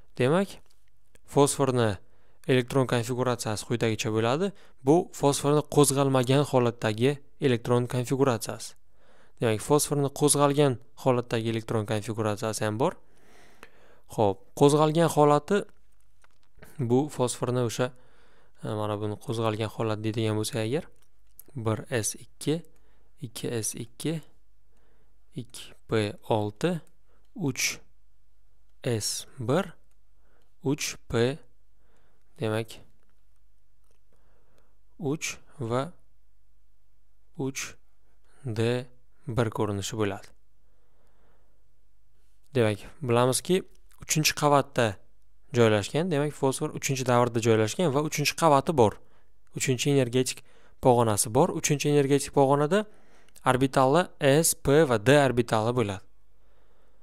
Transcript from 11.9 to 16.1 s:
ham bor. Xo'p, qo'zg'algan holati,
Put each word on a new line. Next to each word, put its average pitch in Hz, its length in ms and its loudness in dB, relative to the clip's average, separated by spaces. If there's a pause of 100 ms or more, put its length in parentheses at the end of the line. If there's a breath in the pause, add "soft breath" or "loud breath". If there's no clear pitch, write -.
ham 107 140 0
bor. 165 180 0 (1120 soft breath)
Xo'p, 101 280 2 (200)
qo'zg'algan 151 560 6
holati, 147 480 4 (1160)